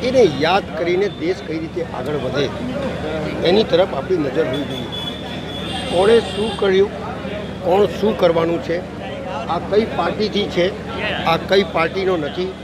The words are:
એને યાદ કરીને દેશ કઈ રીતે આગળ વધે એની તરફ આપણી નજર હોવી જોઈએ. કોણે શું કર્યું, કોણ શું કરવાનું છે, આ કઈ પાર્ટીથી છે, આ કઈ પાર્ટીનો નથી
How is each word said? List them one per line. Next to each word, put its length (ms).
એને 220
યાદ 220
કરીને 300
દેશ 280
કઈ 120
રીતે 240
આગળ 320
વધે 340
એની 160
તરફ 300
આપણી 220
નજર 300
હોવી 180
જોઈએ. 200
કોણે 300
શું 360
કર્યું, 340
કોણ 220
શું 320
કરવાનું 440
છે, 160
આ 240
કઈ 280
પાર્ટીથી 460
છે, 520
આ 120
કઈ 360
પાર્ટીનો 440
નથી 360